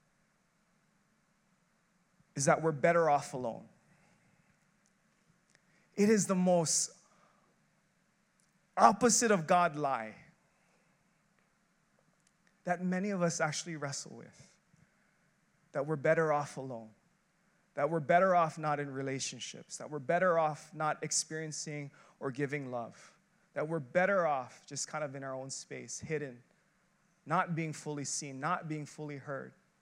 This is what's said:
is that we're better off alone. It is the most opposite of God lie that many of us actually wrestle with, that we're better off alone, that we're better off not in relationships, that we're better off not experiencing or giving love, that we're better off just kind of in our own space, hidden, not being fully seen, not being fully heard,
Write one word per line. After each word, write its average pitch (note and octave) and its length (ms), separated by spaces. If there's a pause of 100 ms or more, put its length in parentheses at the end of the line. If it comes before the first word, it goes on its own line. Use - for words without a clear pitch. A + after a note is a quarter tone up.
(2250)
is C#3 100
that D#3 180
we're D#3+ 80
better E3+ 380
off C#3+ 240
alone. A2+ 300 (2250)
It G#3 140
is G#3 160
the G3 100
most F3+ 560 (1800)
opposite A#3 540
of F3 160
God F3 300
lie B2+ 400 (2500)
that F3+ 200
many F#3 280
of F#3 100
us E3+ 180
actually D#3+ 360
wrestle C#3 400
with, - 320 (1300)
that C#3+ 120
we're D#3 100
better D#3+ 380
off D3 240
alone, A#2 320 (840)
that D3 120
we're E3 120
better F3 360
off D#3+ 220
not D3+ 220
in C#3+ 120
relationships, C3 840
that B2 140
we're D3+ 80
better E3 400
off D#3 340
not D3+ 300
experiencing D3+ 880 (280)
or C#3 120
giving C#3 400
love, A#2 400 (420)
that D3 140
we're E3 120
better F3+ 460
off C3+ 400
just - 220
kind D#3 160
of C3+ 100
in C#3 100
our C3+ 120
own C3 160
space, - 480
hidden, C#3 420 (880)
not E3+ 260
being D#3 200
fully D3 320
seen, C3+ 340
not E3 280
being D3+ 200
fully D3 300
heard, C3 360 (280)